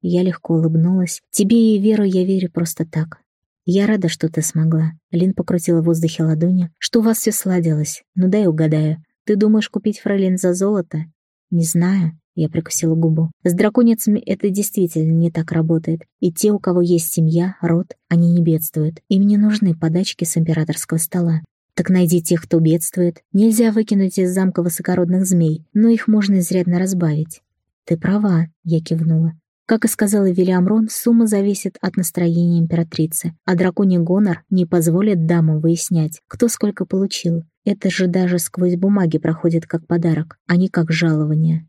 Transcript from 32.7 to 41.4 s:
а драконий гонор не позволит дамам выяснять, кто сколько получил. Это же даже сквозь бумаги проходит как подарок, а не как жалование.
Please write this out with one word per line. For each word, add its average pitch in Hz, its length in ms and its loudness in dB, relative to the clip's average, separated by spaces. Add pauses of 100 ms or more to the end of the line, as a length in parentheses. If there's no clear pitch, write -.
а 185 100 0
драконий 180 440 2
гонор 180 520 0
не 185 160 2
позволит 170 580 2
дамам 160 360 2
выяснять, 165 680 -2
кто - 200 -2
сколько 202 360 -4
получил. 175 600 -4 (200)
Это 202 240 -2
же 185 200 -2
даже 180 300 0
сквозь 180 380 -2
бумаги 180 420 0
проходит 165 480 -2
как 165 200 -8
подарок, 165 500 -2 (100)
а 170 100 0
не 185 120 2
как 165 240 -2
жалование. 160 760 0